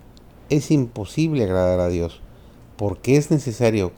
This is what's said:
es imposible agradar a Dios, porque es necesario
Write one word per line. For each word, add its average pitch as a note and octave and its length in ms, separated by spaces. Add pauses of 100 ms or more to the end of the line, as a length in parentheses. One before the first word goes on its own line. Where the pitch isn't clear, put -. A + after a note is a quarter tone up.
(500)
es D3 200
imposible C#3 720
agradar F#2 380
a F2+ 80
Dios, E2+ 320 (560)
porque G#2 400
es D3 160
necesario A2+ 640